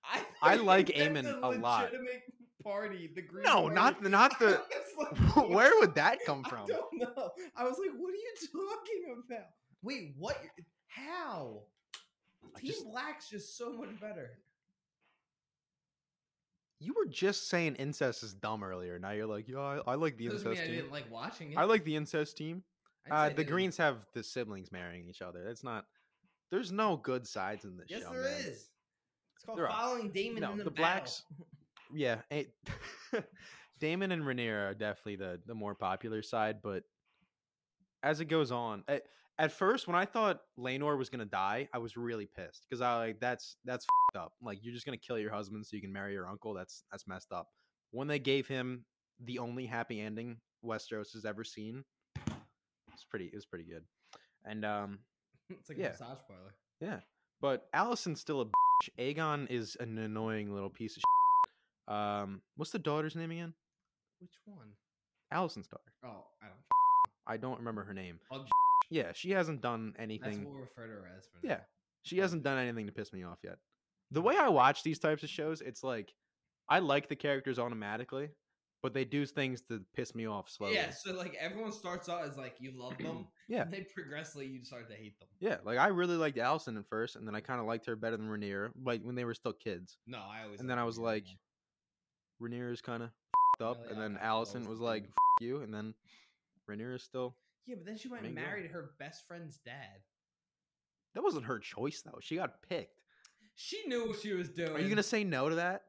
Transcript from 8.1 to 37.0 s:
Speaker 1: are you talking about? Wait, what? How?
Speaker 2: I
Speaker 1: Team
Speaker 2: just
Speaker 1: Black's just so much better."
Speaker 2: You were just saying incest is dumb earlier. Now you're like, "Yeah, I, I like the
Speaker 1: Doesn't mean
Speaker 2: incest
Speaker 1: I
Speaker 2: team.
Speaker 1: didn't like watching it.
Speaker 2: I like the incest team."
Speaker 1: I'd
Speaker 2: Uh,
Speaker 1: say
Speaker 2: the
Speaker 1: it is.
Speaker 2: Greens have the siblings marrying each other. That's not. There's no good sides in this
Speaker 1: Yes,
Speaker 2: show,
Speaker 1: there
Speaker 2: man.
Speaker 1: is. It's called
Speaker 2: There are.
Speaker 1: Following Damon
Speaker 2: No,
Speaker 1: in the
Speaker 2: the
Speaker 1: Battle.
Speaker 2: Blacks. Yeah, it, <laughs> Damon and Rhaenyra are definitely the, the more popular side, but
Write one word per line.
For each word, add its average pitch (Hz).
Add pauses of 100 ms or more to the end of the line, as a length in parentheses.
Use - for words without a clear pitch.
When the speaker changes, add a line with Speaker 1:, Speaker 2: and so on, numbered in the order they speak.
Speaker 1:
are 392
you 453 (180)
talking 381
about? 220 (360)
Wait, 190
what? 196 (480)
How? 180 (920)
Speaker 2:
I -
Speaker 1:
Team 262
Speaker 2:
just -
Speaker 1:
Black's 269
just -
so 240
much 214
better." 175 (2500)
Speaker 2:
You 196
were 415
just 196
saying 165
incest 135
is 104
dumb 107
earlier. 90
Now 95
you're 107
like, 107
"Yeah, 131
I, 139 (120)
I -
like 151
the 113
Speaker 1:
Doesn't 104
mean 113
Speaker 2:
incest -
Speaker 1:
I -
Speaker 2:
team. -
Speaker 1:
didn't 131
like 135
watching 143
it. 151
Speaker 2:
I 156
like 208
the 156
incest 151
team." 165 (440)
Speaker 1:
I'd 147
Speaker 2:
Uh, 151
Speaker 1:
say 143
Speaker 2:
the 151
Speaker 1:
it -
is. 127
Speaker 2:
Greens 185
have 135
the 117
siblings 104
marrying 87
each 90
other. 87
That's 117
not. 110 (640)
There's 190
no 202
good 123
sides 101
in 92
this 87
Speaker 1:
Yes, 208
Speaker 2:
show, 254
Speaker 1:
there 254
Speaker 2:
man. 285
Speaker 1:
is. - (680)
It's -
called 220
Speaker 2:
There 165
are. -
Speaker 1:
Following 233
Damon 214
Speaker 2:
No, 156
Speaker 1:
in 202
the 208
Speaker 2:
the 165
Speaker 1:
Battle. 165
Speaker 2:
Blacks. - (680)
Yeah, 123
it, 143 (580)
<laughs> -
Damon 180
and 160
Rhaenyra 117
are 101
definitely 104
the, 90
the 117
more 104
popular 104
side, 107
but 95 (1160)